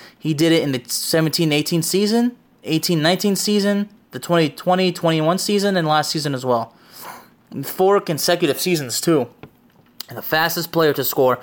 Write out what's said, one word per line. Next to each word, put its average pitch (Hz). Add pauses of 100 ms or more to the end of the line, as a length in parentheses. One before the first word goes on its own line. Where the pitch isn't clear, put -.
(180)
He 156
did 165
it 165
in 139
the 131
seventeen 160
eighteen 151
season, 220 (300)
eighteen 156
nineteen 185
season, 202 (200)
the -
twenty 165
twenty 180
twenty-one 165
season 202
and 165
last 151
season 147
as 127
well. 117 (880)
Four 190
consecutive 170
seasons, 147
too. 151 (800)
And -
the -
fastest 165
player 160
to 135
score 127